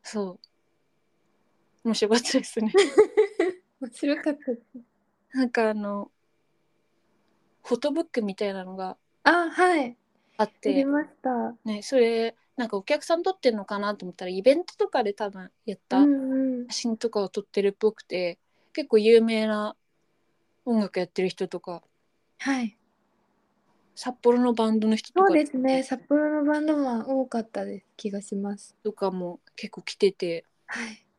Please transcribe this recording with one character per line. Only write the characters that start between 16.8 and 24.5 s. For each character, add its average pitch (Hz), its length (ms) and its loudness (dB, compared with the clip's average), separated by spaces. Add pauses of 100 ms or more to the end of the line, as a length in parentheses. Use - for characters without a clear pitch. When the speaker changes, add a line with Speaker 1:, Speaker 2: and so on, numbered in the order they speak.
Speaker 1:
真 226 140 -2
と 226 140 -4
か 214 100 -2
を 190 80 -2
撮 - 120 -6
っ 202 40 -14
て - 160 -4
る 196 80 2
っ 196 40 0
ぽ 214 200 0
く - 100 -20
て、 175 360 -6 (340)
結 294 160 -6
構 226 100 4
有 226 220 8
名 226 260 0
な 214 300 -4 (880)
音 233 160 2
楽 190 180 -2
や 180 80 -2
っ - 20 -18
て - 140 -4
る 185 60 2
人 180 200 -6
と 180 100 -10
か。 170 240 -12 (560)
Speaker 2:
は 262 240 -2
い。 214 140 -6 (1200)
Speaker 1:
札 247 240 -8
幌 247 200 4
の 247 140 2